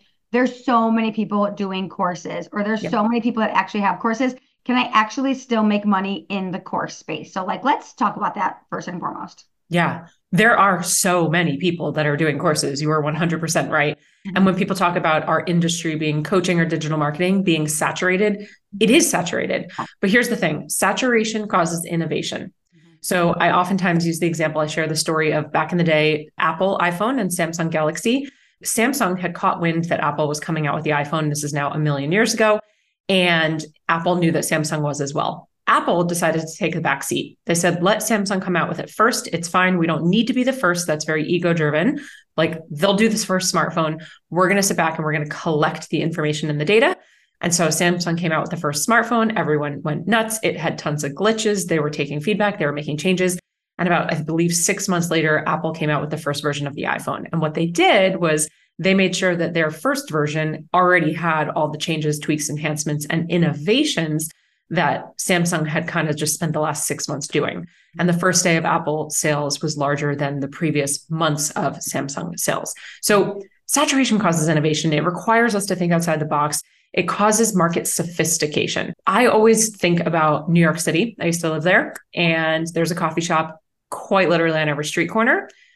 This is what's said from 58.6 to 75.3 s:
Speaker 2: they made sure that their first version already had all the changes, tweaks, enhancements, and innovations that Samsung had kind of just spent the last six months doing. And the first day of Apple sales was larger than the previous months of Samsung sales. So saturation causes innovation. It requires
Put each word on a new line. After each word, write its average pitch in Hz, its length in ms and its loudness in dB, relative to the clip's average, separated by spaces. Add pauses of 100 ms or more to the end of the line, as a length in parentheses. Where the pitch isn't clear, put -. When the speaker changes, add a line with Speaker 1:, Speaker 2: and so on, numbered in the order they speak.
Speaker 2:
they 185 140 2
made 185 220 2
sure 185 200 0
that 170 180 -2
their 160 180 0
first 277 400 -4
version 151 640 -2
already 180 400 4
had 165 360 0
all 156 200 0
the 151 80 -8
changes, 151 420 -2
tweaks, 151 300 -2
enhancements, 151 560 -4
and 165 260 -2
innovations 160 1000 0 (400)
that 151 480 0
Samsung 170 500 0
had 151 200 -2
kind 160 220 -2
of 147 60 0
just 151 180 -2
spent 156 200 -4
the 156 60 -2
last 151 280 -2
six 156 200 -6
months 147 200 -8
doing. 170 400 -2 (320)
And 175 100 2
the 170 40 2
first 175 300 2
day 170 140 4
of 160 80 0
Apple 156 460 -2
sales 147 500 -2
was 147 160 -4
larger 147 380 0
than 143 240 -4
the 135 80 -4
previous 143 640 -2
months 160 400 0
of 151 260 -2
Samsung 170 600 -6
sales. - 340 -4 (300)
So 202 400 2 (240)
saturation 269 500 2
causes 165 320 2
innovation. 156 420 2
It 147 120 2
requires 226 500 2